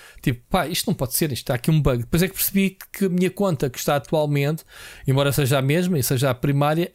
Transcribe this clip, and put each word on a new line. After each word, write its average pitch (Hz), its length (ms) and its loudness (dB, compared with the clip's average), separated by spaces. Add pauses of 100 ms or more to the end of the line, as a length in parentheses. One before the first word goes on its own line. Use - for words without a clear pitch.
(220)
Tipo, 123 280 -2
pá, 180 180 2
isto - 200 -4
não 196 60 0
pode 131 200 -4
ser, - 200 0
isto - 100 -6
está 131 120 -2
aqui - 140 -2
um 156 120 4
bug. 135 220 2
Depois 170 200 0
é 185 60 0
que - 40 -12
percebi 196 440 0 (160)
que 196 120 -2
a 185 40 0
minha 180 200 0
conta 175 400 -2
que - 80 -10
está 147 200 0
atualmente, 147 680 0 (420)
embora 139 280 2
seja 139 260 2
a - 20 2
mesma 165 380 2
e 123 40 0
seja 135 260 0
a 123 40 0
primária, 147 600 0